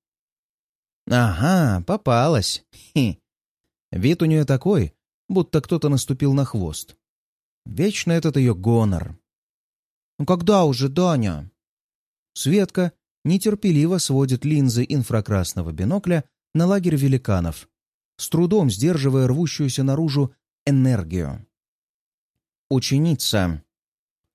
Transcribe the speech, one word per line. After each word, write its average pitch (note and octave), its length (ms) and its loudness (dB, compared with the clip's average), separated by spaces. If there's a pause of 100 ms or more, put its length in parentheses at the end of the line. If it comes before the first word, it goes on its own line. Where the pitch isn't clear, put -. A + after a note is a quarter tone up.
(1080)
Ага, A#2+ 760 2
попалась. C3+ 760 0 (100)
Хи. - 460 -2 (720)
Вид C3 300 0
у E3+ 40 2
неё D#3 200 2
такой, C3+ 480 0 (340)
будто F3 340 0
кто-то D3+ 280 -2
наступил C#3 440 0
на C#3 120 2
хвост. F2 500 -8 (680)
Вечно E3+ 460 -2
этот D#3+ 260 0
её B2 180 2
гонор. G#2 640 0 (1000)
"Ну C#3+ 60 -6
когда F3+ 400 2
уже, C3+ 240 0
Даня?" A#2+ 640 -2 (840)
Светка F3+ 600 0 (320)
нетерпеливо F#3 720 2
сводит C3+ 480 0
линзы C3 420 2
инфракрасного G2+ 840 -2
бинокля D#3 520 -2 (300)
на E3 120 2
лагерь F3+ 300 0
великанов, A2+ 720 -2 (500)
с - 120 -12
трудом E3+ 400 2
сдерживая C3+ 580 2
рвущуюся C#3 560 -2
наружу C#3 500 0 (320)
энергию. F#2 800 0 (1200)
"Ученица!" B2+ 920 0 (720)